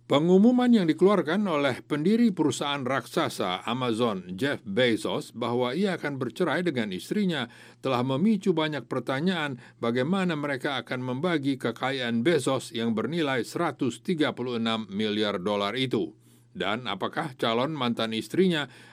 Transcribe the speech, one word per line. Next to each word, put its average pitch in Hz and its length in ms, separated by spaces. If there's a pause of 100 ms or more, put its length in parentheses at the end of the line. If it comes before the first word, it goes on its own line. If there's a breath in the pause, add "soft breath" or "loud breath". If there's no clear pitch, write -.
Pengumuman 196 640
yang 220 160
dikeluarkan 180 640
oleh 143 320
pendiri 208 480
perusahaan 143 560
raksasa 120 800
Amazon, 110 720
Jeff 131 240
Bezos, 104 720
bahwa 120 400
ia 180 240
akan 139 240
bercerai 151 400
dengan 123 320
istrinya 165 560 (320 loud breath)
telah 127 240
memicu 180 480
banyak 156 320
pertanyaan 143 720 (240 loud breath)
bagaimana 151 560
mereka 143 400
akan 127 240
membagi 139 560
kekayaan 120 640
Bezos 135 480
yang 113 240
bernilai 131 480
seratus 139 640
tiga 151 320
puluh 123 240
enam 113 320
miliar 104 480
dolar 101 320
itu. 123 400 (400 soft breath)
Dan 101 320
apakah 117 480
calon 127 400
mantan 117 400
istrinya 151 560 (240 loud breath)